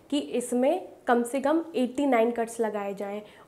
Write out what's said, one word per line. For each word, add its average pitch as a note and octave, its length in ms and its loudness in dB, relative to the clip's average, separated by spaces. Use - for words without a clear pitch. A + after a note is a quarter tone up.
कि C#4+ 100 0
इसमें B3+ 680 0
कम A#3+ 160 4
से C4+ 160 -2
कम D#4 260 2
एटी B3+ 300 0
नाइन A#3+ 260 4
कट्स A#3 280 -4
लगाए G#3 340 -2
जाएं। G3+ 280 -8